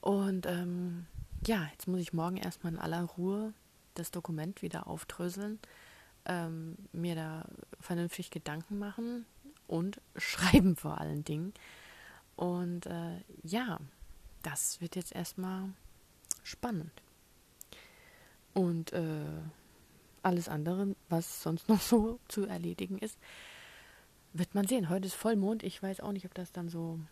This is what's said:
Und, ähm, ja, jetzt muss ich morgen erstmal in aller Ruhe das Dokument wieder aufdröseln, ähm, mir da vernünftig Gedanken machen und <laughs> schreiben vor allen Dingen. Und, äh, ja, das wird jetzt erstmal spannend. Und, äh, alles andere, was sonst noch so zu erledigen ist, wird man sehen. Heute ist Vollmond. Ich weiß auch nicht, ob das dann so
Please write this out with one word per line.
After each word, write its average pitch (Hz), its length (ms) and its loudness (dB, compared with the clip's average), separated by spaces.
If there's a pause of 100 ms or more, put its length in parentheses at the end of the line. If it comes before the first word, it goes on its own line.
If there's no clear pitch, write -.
Und, 196 460 4
ähm, 175 600 -2 (400)
ja, 196 260 4
jetzt - 160 -6
muss 185 120 4
ich 170 120 -2
morgen 170 240 0
erstmal 175 360 -4
in 160 60 -4
aller 165 240 0
Ruhe 196 500 0 (420)
das 170 160 -4
Dokument 165 520 -4
wieder 165 240 -4
aufdröseln, 190 720 -4 (680)
ähm, 165 520 -4 (160)
mir 170 220 0
da 160 300 -4 (360)
vernünftig 170 500 -2
Gedanken 160 480 -4
machen 233 480 -4 (400)
und 185 420 0
<laughs> - 80 -14
schreiben 180 600 8
vor 151 220 -4
allen 151 260 -2
Dingen. 160 280 -2 (840)
Und, 175 500 0
äh, 170 360 -4 (200)
ja, 214 380 -2 (600)
das - 380 -2
wird 170 140 -6
jetzt - 180 -4
erstmal 185 580 -4 (720)
spannend. 170 480 -4 (1600)
Und, 170 380 4
äh, 156 480 -2 (840)
alles 175 220 4
andere, 185 480 2 (120)
was - 360 0
sonst 165 240 0
noch 214 120 10
so 240 460 6
zu 196 200 0
erledigen 185 520 -2
ist, 220 180 -6 (1160)
wird 175 240 0
man 202 100 4
sehen. 208 220 4
Heute 190 180 2
ist 180 80 -4
Vollmond. 214 480 2
Ich - 180 -6
weiß 190 200 -4
auch 208 100 -4
nicht, 196 160 -4
ob - 80 -12
das 180 160 -6
dann 175 180 -4
so 165 300 -4 (140)